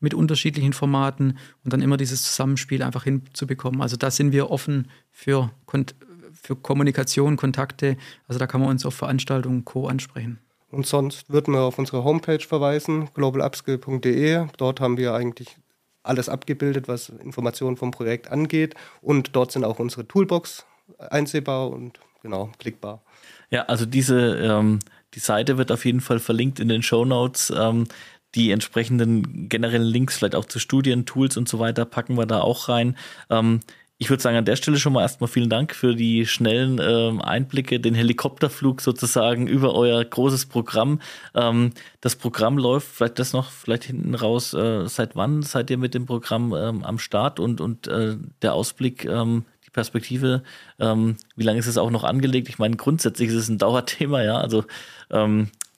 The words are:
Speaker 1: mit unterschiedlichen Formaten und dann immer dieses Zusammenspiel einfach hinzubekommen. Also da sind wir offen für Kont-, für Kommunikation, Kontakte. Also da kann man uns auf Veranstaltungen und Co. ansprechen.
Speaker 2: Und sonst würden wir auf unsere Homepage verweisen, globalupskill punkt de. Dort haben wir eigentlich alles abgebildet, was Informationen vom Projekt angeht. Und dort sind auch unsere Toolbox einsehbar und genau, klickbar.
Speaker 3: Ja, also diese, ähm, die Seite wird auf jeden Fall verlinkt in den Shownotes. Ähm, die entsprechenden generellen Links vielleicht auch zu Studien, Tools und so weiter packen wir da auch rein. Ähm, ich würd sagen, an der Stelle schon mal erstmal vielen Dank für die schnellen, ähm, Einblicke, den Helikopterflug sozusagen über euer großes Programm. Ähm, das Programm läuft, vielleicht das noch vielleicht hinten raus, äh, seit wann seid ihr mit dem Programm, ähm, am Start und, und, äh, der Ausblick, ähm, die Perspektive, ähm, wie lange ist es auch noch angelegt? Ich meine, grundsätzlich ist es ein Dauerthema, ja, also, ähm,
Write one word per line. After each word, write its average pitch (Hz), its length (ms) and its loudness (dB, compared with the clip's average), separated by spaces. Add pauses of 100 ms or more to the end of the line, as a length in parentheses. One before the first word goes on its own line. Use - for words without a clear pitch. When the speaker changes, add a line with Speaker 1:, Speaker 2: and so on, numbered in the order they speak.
Speaker 1:
mit 147 140 0
unterschiedlichen 151 580 2
Formaten 135 640 0 (280)
und 131 100 -2
dann 131 80 2
immer 135 160 2
dieses 131 240 -2
Zusammenspiel 135 600 -2
einfach 127 220 -4
hinzubekommen. 135 760 -4
Also 123 140 -2
da 135 140 0
sind 143 220 2
wir 139 180 2
offen 139 380 -2 (220)
für 135 400 0 (160)
Kont-, 135 280 -2 (380)
für 143 240 -10
Kommunikation, 143 800 2
Kontakte. 135 640 -2 (300)
Also 123 100 -4
da 127 80 -2
kann 131 160 0
man 139 80 2
uns 131 160 0
auf 135 80 -4
Veranstaltungen 131 640 -2
und 123 80 -6
Co. 135 220 -4
ansprechen. 120 500 -6 (320)
Speaker 2:
Und 139 160 -4
sonst 139 440 -2
würden 147 220 2
wir 131 100 4
auf 127 160 0
unsere 131 260 -2
Homepage 156 360 2
verweisen, 151 720 0
globalupskill 135 640 -2
punkt 131 260 -4
de. 151 420 2 (120)
Dort 131 220 -2
haben 123 160 2
wir 123 180 0
eigentlich 120 420 -6 (460)
alles 127 280 -2
abgebildet, 139 580 -4
was 120 220 -8
Informationen 123 680 -6
vom 127 140 -6
Projekt 117 400 -6
angeht. 156 440 0 (280)
Und 139 340 0
dort 123 160 2
sind 131 120 -2
auch 110 140 -2
unsere 120 300 -6
Toolbox 180 560 0 (340)
einsehbar 143 720 -2
und 123 300 -12 (220)
genau, 104 360 -6
klickbar. 107 440 -10 (480)
Speaker 3:
Ja, 123 140 0
also 117 200 0
diese, 127 540 4
ähm, 107 400 4 (360)
die 113 60 -14
Seite 123 380 2
wird 127 120 2
auf 120 140 0
jeden 127 160 2
Fall 123 180 0
verlinkt 120 420 0
in 113 80 0
den 113 140 2
Shownotes. 123 720 0
Ähm, 113 340 2 (460)
die 117 180 4
entsprechenden 113 960 0
generellen 117 320 2
Links 120 340 2
vielleicht - 180 0
auch - 120 -2
zu - 120 -8
Studien, 127 460 2
Tools 135 320 0
und 117 120 -2
so 117 100 -2
weiter 117 260 0
packen 123 320 -4
wir 117 100 2
da 110 140 0
auch 117 300 0
rein. 120 260 2 (320)
Ähm, 113 320 4 (400)
ich 120 100 0
würd 131 100 4
sagen, 117 160 2
an 113 80 2
der 104 100 4
Stelle 147 240 2
schon 143 140 2
mal 123 100 4
erstmal - 240 -2
vielen 120 240 2
Dank 123 240 0
für 123 220 2
die 117 280 2
schnellen, 120 560 0
ähm, 113 400 2
Einblicke, 131 600 -2
den 117 160 2
Helikopterflug 131 840 0
sozusagen 120 680 0
über 135 260 4
euer 120 300 4
großes 131 420 0
Programm. 123 540 0 (340)
Ähm, 120 380 2 (280)
das 120 140 0
Programm 117 440 0
läuft, 127 280 2
vielleicht - 320 -2
das 127 140 -2
noch 127 180 -2
vielleicht - 320 -4
hinten 123 320 -6
raus, 120 400 -2
äh, 107 320 0
seit 113 300 -4
wann 147 260 0
seid 131 280 -4
ihr 127 80 0
mit 127 160 -2
dem 123 120 -4
Programm, 117 500 -2
ähm, 107 280 -4
am 110 160 -6
Start 117 400 -2
und, 113 200 0
und, 113 280 -6
äh, 110 280 -2 (240)
der 110 140 2
Ausblick, 123 500 -4
ähm, 117 420 0 (200)
die - 40 -20
Perspektive, 127 720 -2 (340)
ähm, 110 380 2 (180)
wie 113 80 -4
lange 110 160 2
ist 113 80 -2
es 120 100 -2
auch 113 140 2
noch 117 140 0
angelegt? 127 440 2
Ich - 120 -8
meine, 110 160 0
grundsätzlich 120 540 0
ist 113 40 0
es 113 140 0
ein 110 100 -2
Dauerthema, 123 640 0
ja, 110 160 0
also, 110 260 0 (460)
ähm, 107 380 2 (300)